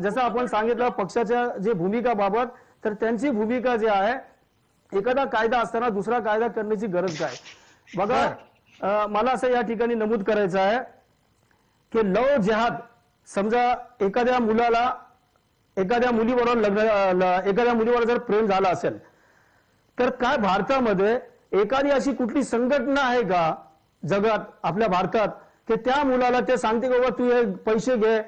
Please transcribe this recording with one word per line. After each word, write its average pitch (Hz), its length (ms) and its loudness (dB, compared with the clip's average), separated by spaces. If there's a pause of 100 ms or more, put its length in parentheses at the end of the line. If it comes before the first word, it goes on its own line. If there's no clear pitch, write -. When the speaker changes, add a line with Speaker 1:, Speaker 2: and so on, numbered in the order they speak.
Speaker 1:
जसं 208 180 -2
आपण 240 260 0
सांगितलं 226 420 0
पक्षाच्या 233 680 -2
जे 202 140 -2
भूमिकाबाबत, 214 800 0 (340)
तर 214 80 -2
त्यांची 226 380 -2
भूमिका 240 460 -2
जी 214 100 0
आहे, 202 260 2 (840)
एखादा 247 260 0
कायदा 226 360 0
असताना 233 280 -2
दुसरा 214 300 -2
कायदा 220 300 0
करण्याची 214 380 -4
गरज 180 320 -2
काय? 147 160 -6 (640)
बघा, 208 320 0
Speaker 2:
बरं. - 760 -6
Speaker 1:
अ, - 20 -4
मला 214 240 0
असं 254 200 0
या 240 100 2
ठिकाणी 233 340 -2
नमूद 214 280 -2
करायचं 196 380 0
आहे 208 180 2 (1120)
की 214 220 2
लव्ह 262 220 4
जिहाद, 220 400 0 (580)
समजा 240 400 2 (260)
एखाद्या 247 380 2
मुलाला, 233 560 2 (840)
एखाद्या 240 340 0
मुलीबरोबर 240 440 2
लग्न, 208 240 2
अ, 202 340 2
ल-, 185 360 2
एखाद्या 240 260 2
मुलीवर 233 300 2
जर 240 140 0
प्रेम 220 280 0
झालं 190 220 2
असेल 139 300 -2 (1000)
तर 247 120 2
काय 254 260 -2
भारतामध्ये 233 840 0 (340)
एखादी 262 380 2
अशी 277 220 0
कुठली 247 300 -2
संघटना 254 580 0
आहे 247 220 0
का 175 320 0 (520)
जगात, 202 320 0 (240)
आपल्या 202 260 0
भारतात, 190 400 0 (400)
की 226 60 2
त्या 254 300 0
मुलाला 247 360 2
ते 240 160 0
सांगते 226 320 0
की 247 100 2
"बाबा 247 200 0
तू 254 120 0
हे 240 220 2
पैसे 220 440 0
घे, 220 320 2